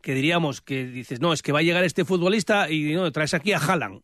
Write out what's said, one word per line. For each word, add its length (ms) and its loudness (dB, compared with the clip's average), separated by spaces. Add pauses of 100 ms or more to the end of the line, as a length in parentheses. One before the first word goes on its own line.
que 140 -4
diríamos 460 0
que 240 -6
dices, 360 -10
"No, 120 2
es 100 -2
que 100 -2
va 80 2
a 20 2
llegar 220 2
este 200 0
futbolista 640 2
y, 260 0
no, 180 0
traes 220 -2
aquí 180 0
a 60 2
Haaland". 460 -2